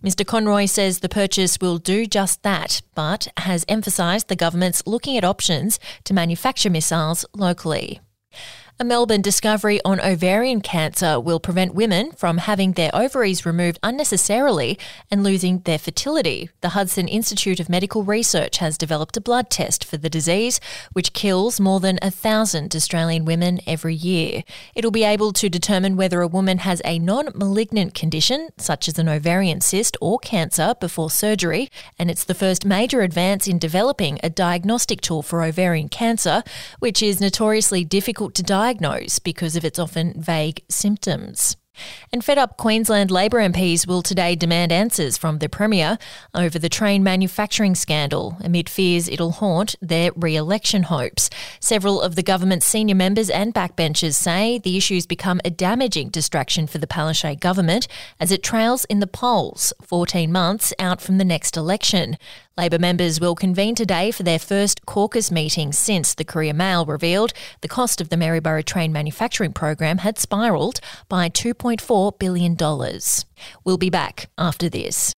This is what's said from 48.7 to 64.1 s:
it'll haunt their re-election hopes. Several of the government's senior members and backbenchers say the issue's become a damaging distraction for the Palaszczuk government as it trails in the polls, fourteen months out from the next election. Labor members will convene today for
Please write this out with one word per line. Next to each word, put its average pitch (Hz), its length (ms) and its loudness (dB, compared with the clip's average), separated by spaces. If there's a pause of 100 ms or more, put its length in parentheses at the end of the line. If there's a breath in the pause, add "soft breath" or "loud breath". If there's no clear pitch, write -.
it'll 170 240 -2
haunt 196 480 0
their 170 380 0
re-election 170 680 0
hopes. - 460 -2 (320 loud breath)
Several 202 400 2
of 175 140 0
the 185 80 0
government's 185 420 2
senior 214 300 2
members 190 340 2
and 208 240 0
backbenchers 165 640 0
say 208 420 0
the 185 180 -2
issue's 190 300 0
become 180 400 -2
a 180 60 -2
damaging 185 580 0
distraction 156 580 -2
for 156 120 -8
the 151 80 -4
Palaszczuk 151 520 -2
government 185 480 2 (320 loud breath)
as 175 140 0
it 190 100 -2
trails 233 420 0
in 208 140 2
the 196 80 0
polls, 214 640 0 (100)
fourteen 175 500 0
months 185 480 0
out 180 200 -2
from 190 200 2
the 196 60 4
next 165 300 0
election. 165 600 0 (400 loud breath)
Labor 170 220 0
members 175 400 2
will 170 160 2
convene 196 400 0
today 196 340 0
for 214 140 -4